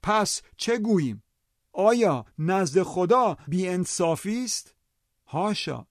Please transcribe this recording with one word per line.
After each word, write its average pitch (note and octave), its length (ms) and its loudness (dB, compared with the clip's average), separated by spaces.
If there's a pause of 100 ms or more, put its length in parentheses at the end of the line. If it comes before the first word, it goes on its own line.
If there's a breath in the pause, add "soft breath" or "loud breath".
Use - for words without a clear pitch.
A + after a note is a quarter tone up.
«پس - 360 0 (160 soft breath)
چه A#3 200 0
گوییم؟ E3+ 460 0 (480)
آیا G3+ 540 2 (140)
نزد F3+ 440 2
خدا F3+ 540 2 (100)
بی‌انصافی F3+ 960 -2
است؟ - 320 -8 (500)
حاشا.» D#3+ 640 -4